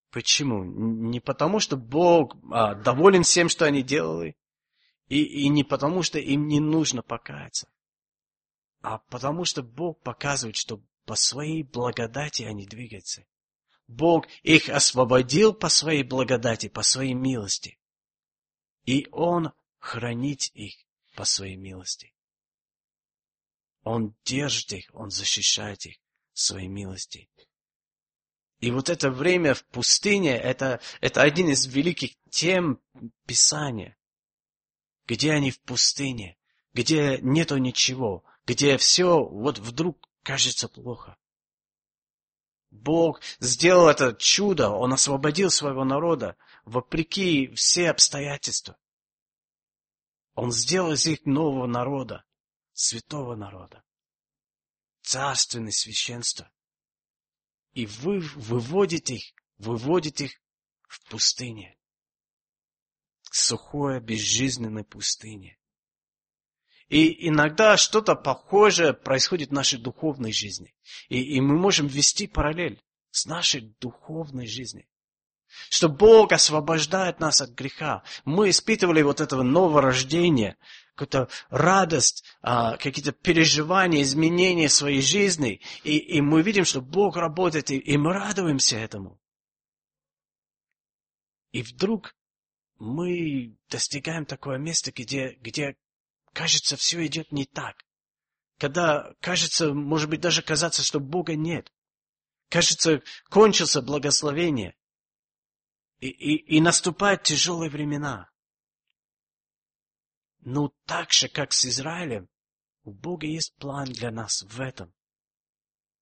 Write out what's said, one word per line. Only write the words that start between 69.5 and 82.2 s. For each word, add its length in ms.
нашей 240
духовной 560
жизни. 400
И, 260
и 40
мы 160
можем 300
ввести 400
параллель 560
с 160
нашей 340
духовной 680
жизнью. 400
Что 200
Бог 420
освобождает 880
нас 220
от 100
греха. 500
Мы 240
испытывали 540
вот 180
этого 220
нового 400
рождения, 760
какую-то 340
радость, 760